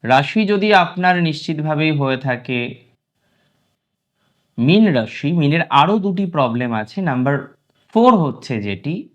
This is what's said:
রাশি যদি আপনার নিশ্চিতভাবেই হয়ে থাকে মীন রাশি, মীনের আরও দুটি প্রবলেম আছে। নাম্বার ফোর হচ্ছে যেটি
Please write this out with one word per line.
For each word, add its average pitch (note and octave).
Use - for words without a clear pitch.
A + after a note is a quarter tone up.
রাশি C#3+
যদি G#3
আপনার F3+
নিশ্চিতভাবেই D#3
হয়ে C3+
থাকে B2
মীন F3+
রাশি, B2+
মীনের E3
আরও D#3+
দুটি G3
প্রবলেম B2
আছে। G#2+
নাম্বার C#3
ফোর A#3
হচ্ছে C3
যেটি A#2+